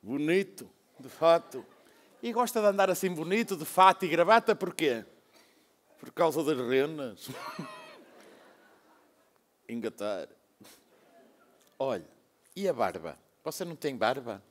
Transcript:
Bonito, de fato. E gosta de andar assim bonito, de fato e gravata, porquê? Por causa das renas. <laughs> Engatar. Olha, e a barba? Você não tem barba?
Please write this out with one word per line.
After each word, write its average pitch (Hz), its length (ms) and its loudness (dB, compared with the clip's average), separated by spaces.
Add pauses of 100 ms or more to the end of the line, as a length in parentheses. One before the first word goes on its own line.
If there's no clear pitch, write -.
Bonito, 147 680 -2 (300)
de 127 100 -18
fato. 160 560 2 (560)
E 233 100 -4
gosta 233 280 0
de 208 80 4
andar 196 220 4
assim 180 240 0
bonito, 190 420 -2
de 151 100 -8
fato 185 400 6
e 165 40 -2
gravata, 196 460 4
porquê? 143 500 -2 (960)
Por - 120 -18
causa 160 320 0
das 143 140 0
renas. 131 720 -2
<laughs> - 500 -12 (1900)
Engatar. 107 580 -6 (1500)
Olha, 131 280 -4 (500)
e 190 120 -4
a 170 60 0
barba? 87 440 -4 (260)
Você 160 200 -8
não 170 120 -10
tem 143 200 -6
barba? 117 560 -2